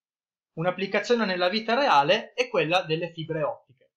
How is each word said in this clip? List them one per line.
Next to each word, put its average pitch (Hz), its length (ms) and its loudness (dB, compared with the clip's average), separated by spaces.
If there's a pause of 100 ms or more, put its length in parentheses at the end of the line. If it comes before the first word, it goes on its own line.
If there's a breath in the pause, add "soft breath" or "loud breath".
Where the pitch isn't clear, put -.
(540)
Un'applicazione 190 720 0
nella 180 240 0
vita 220 260 -2
reale 214 580 2
è 254 160 -4
quella 175 320 0
delle 165 320 -4
fibre 160 300 -6
ottiche. - 540 -10